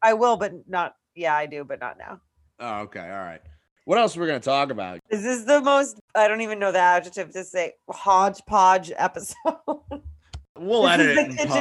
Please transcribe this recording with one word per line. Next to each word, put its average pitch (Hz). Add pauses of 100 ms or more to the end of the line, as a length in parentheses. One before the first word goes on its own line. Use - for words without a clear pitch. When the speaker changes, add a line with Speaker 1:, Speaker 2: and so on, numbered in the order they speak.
Speaker 1:
I 220
will, 233
but 185 (160)
not, 180 (220)
yeah, 160
I 151
do, 143
but 131
not 123
now. 143 (400)
Speaker 2:
Oh, 110
okay. 104
All 95
right. 82 (460)
What 202
else 220
are 170
we 170
gonna 143
talk 139
about? 92 (100)
Speaker 1:
This 214
is 240
the 285
most, 277 (160)
I 214
don't 220
even 214
know 196
the 180
adjective 180
to 185
say, 175 (180)
hodgepodge 190
episode. - (320)
<laughs> 294 (540)
Speaker 2:
We'll 202
Speaker 1:
This 180
Speaker 2:
edit 165
Speaker 1:
is -
Speaker 2:
it 143
Speaker 1:
the -
Speaker 2:
in 127
Speaker 1:
kitchen, -